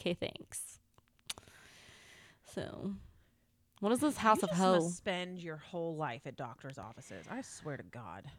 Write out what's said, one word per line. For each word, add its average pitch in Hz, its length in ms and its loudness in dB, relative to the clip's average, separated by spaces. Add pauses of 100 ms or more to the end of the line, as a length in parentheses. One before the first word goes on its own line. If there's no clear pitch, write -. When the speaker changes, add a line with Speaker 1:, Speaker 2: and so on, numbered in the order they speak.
Speaker 1:
Okay, 175 140 2
thanks." - 640 -6 (1800)
So, - 380 -4 (880)
what 202 120 4
is 254 80 6
this 294 180 4
House 220 200 8
Speaker 2:
You - 60 0
Speaker 1:
of 180 60 2
Speaker 2:
just 175 100 4
Speaker 1:
Ho? 185 140 8
Speaker 2:
must 175 220 6
spend 180 420 -4
your 165 180 -8
whole 165 400 -4
life 135 300 -2
at 131 100 -8
doctor's 135 420 -10
offices. 98 520 -12
I 240 120 -6
swear - 340 -8
to - 60 -8
God. 90 420 -12 (140)